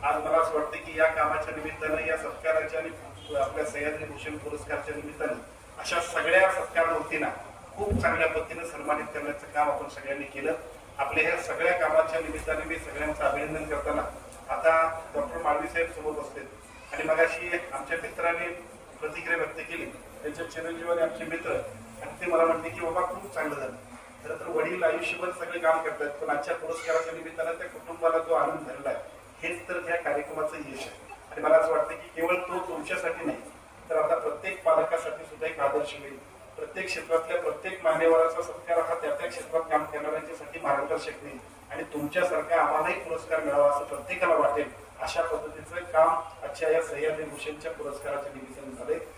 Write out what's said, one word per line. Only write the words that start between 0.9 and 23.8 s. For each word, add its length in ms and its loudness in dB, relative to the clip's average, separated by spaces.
या 140 8
कामाच्या 420 0
निमित्तानं, 500 -2
या 120 0
सत्काराच्या 640 0
आणि 100 -4
आपल्या 300 0
सह्याद्री 400 -4
भूषण 320 -8
पुरस्काराच्या 580 -6
निमित्तानं 380 -4
अशा 240 0
सगळ्या 480 6
सत्कार 340 2
मूर्तींना 440 0
खूप 260 2
चांगल्या 260 4
पद्धतीनं 400 -2
सन्मानित 460 -2
करण्याचं 400 -6
काम 160 4
आपण 200 0
सगळ्यांनी 360 -6
केलं. 300 -2
आपल्या 300 2
ह्या 160 0
सगळ्या 360 2
कामाच्या 400 4
निमित्ताने 460 -2
मी 120 -2
सगळ्यांचं 460 -4
अभिनंदन 420 0
करताना 360 0
आता 240 4
डॉक्टर 300 -2
माळवी 240 2
साहेब 280 0
समोर 180 -4
बसलेत 800 -10
आणि 100 -4
मगाशी 460 4
आमच्या 280 -2
मित्राने 460 0
प्रतिक्रिया 380 -2
व्यक्त 220 -2
केली, 260 -8
त्यांच्या 300 -6
चिरंजीवाने 500 -2
आमचे 240 0
मित्र, 260 -4
आणि 100 -10
ते 100 0
मला 140 8
म्हणते 240 2
की 100 -8
"बाबा 260 0
खूप 280 -6
चांगलं 220 -2
झालं." 200 -6